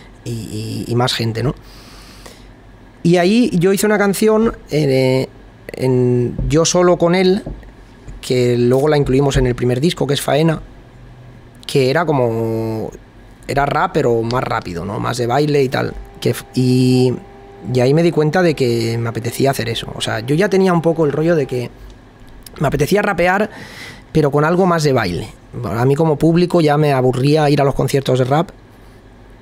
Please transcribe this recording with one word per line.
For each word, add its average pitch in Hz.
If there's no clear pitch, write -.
y, 123
y, 110
y 117
más 123
gente, 113
¿no? 123
Y 175
ahí 208
yo 180
hice 202
una 214
canción, 214
eh, 131
en, 123
yo 156
solo 180
con 170
él, 190
que 123
luego 127
la 151
incluimos 139
en 127
el 120
primer 123
disco, 165
que 143
es 131
Faena, 151
que 131
era 160
como, 113
era 139
rap, 170
pero 120
más 123
rápido, 92
¿no? 104
Más 120
de 123
baile 143
y 127
tal. 120
Que 120
f-, -
y, 127
y 127
ahí 131
me 165
di 170
cuenta 151
de 165
que 117
me 117
apetecía 117
hacer 117
eso. -
O -
sea, 110
yo 127
ya 190
tenía 190
un 170
poco 165
el 139
rollo 160
de 135
que 123
me 147
apetecía 147
rapear, 196
pero 151
con 147
algo 180
más 170
de 147
baile. 101
Bueno, 113
a 123
mí 139
como 156
público 170
ya 147
me 151
aburría 131
ir 147
a -
los 139
conciertos 135
de 127
rap, 147